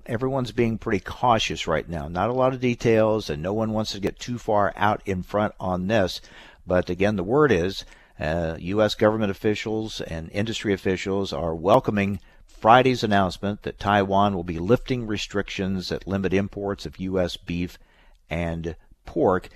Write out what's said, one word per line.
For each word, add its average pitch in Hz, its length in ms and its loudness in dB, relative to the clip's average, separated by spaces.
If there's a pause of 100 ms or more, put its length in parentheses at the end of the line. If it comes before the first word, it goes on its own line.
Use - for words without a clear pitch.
everyone's 123 460 -4
being 113 260 0
pretty 107 220 -2
cautious - 680 0
right 80 220 -2
now. 78 180 -8
Not 90 240 -2
a 123 40 -2
lot 131 200 2
of 127 60 -8
details, 110 680 2
and 76 140 -4
no 92 100 -2
one 110 200 -2
wants 107 200 -2
to 101 80 -10
get 92 200 -6
too 120 180 -6
far 104 380 2
out 104 280 0
in 95 180 -4
front 104 360 -2
on 92 300 -2
this. 101 320 0 (440)
But 90 240 0
again, 95 280 0
the 90 80 -2
word 139 260 4
is, 92 340 0 (360)
uh, 80 400 -2
U 98 200 -2
S 104 140 2
government 107 380 2
officials 110 680 -4
and 82 300 -8
industry 107 420 -2
officials 95 600 -2
are 82 240 -2
welcoming 101 640 2 (260)
Friday's 127 560 6
announcement 101 640 0
that - 160 -10
Taiwan 98 560 4
will 87 80 -4
be 85 160 -6
lifting 120 480 0
restrictions 98 800 -4
that - 180 -6
limit 95 260 -2
imports 98 540 -2
of 76 140 -12
U 95 180 -2
S 87 180 0
beef 87 400 -6 (540)
and 82 460 -4 (280)
pork. - 520 2